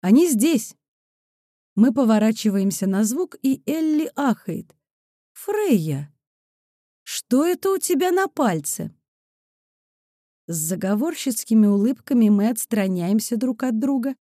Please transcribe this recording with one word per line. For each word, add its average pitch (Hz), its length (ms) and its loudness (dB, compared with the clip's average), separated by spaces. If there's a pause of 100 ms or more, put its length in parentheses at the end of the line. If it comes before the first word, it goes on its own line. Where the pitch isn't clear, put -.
Они 247 260 6
здесь!» 285 480 0 (1000)
Мы 226 180 4
поворачиваемся 214 920 0
на 196 160 0
звук, 262 380 -4
и 269 240 -2
Элли 311 500 -2
ахает. 214 600 -4 (580)
«Фрейя, 185 800 -2 (880)
что - 420 -2
это 359 260 -2
у 381 60 0
тебя 359 340 0
на 381 160 0
пальце?» 175 680 -4 (1500)
С 170 80 -8
заговорщицкими 208 1120 0
улыбками 214 600 2
мы 208 200 4
отстраняемся 202 880 -2
друг 254 260 -4
от 240 160 -2
друга. 269 460 -2